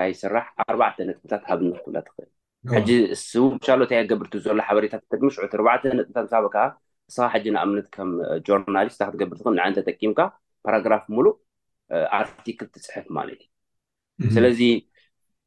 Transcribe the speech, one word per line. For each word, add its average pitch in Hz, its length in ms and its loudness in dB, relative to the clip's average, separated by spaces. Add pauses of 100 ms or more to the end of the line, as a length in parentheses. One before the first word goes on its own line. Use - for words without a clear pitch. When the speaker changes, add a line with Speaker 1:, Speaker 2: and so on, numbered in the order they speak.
Speaker 1:
ይስራሕ 98 420 -2 (120)
ኣርባዕተ 110 440 0
ነጥብታት 92 420 -6
ሃብኒ 87 260 -2
ክትብላ - 300 -10
ትኽእል። - 280 -18 (360)
Speaker 2:
እዎ። 123 80 -4
Speaker 1:
ሕጂ 107 180 2 (180)
እሱ - 220 -10 (180)
ምሻሎ 131 320 2
እንታይ 120 180 2
የገብር 101 280 0
እቲ 107 140 -12
ዘሎ 104 200 0
ሓበሬታ 104 380 0
ትቅድሚ 127 300 -2
ሽዑ - 140 -4
እቲ 101 120 -6
ኣርባዕተ 113 360 2
ነጥብታት 123 360 -4
ዝሃበካ 107 300 0 (540)
ንስኻ 123 180 -2
ሕጂ 110 200 -2
ንኣብነት 101 420 -2
ከም፣ 95 200 -8 (100)
እ፣ 80 220 -4
ጆርናሊስት 98 600 0
ክትገብር 98 340 -4
ትኽእል። - 180 0
ንዓን 92 200 0
ተጠቂምካ 101 460 -2 (440)
ፓራግራፍ 107 440 0
ሙሉእ፣ 131 260 2 (560)
እ፣ 80 220 0
ኣርቲክል - 560 -6
ትፅሕፍ - 420 -16
ማለት - 300 -8
እዩ። - 80 -20 (720)
Speaker 2:
እም። 117 120 0
Speaker 1:
ስለዚ 117 300 6 (840)